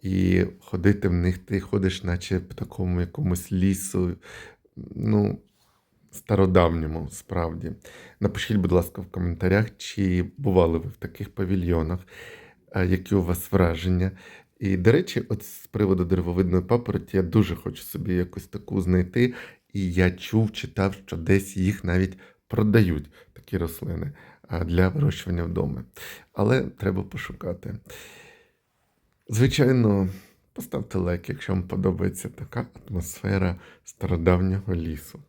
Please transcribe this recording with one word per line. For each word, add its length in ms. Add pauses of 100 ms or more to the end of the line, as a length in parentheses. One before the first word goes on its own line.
і 400 (140)
ходити 480
в 60
них, 240
ти 220
ходиш 440
наче 340
в 160
такому 480
якомусь 500
лісу, 640 (800)
ну, 440 (720)
стародавньому, 1000
справді. 600 (480)
Напишіть, 380
будь 140
ласка, 300
в 40
коментарях, 600 (120)
чи 600
бували 400
ви 120
в 80
таких 320
павільйонах, 720 (720)
а, 120
які 320
у 80
вас 280
враження. 600 (480)
І, 180
до 140
речі, 380
от 140
з 240
приводу 380
деревовидної 580
папороті 540
я 60
дуже 320
хочу 280
собі 300
якусь 340
таку 340
знайти, 520 (400)
і 200
я 180
чув, 400
читав, 420 (120)
що 120
десь 400
їх 260
навіть 340 (300)
продають, 640 (220)
такі 240
рослини, 540 (360)
а, 180
для 240
вирощування 540
вдома. 400 (500)
Але 280
треба 420
пошукати. 720 (1500)
Звичайно, 800 (440)
поставте 440
лайк, 320
якщо 240
вам 140
подобається 640
така 380 (200)
атмосфера 720 (240)
стародавнього 920
лісу. 540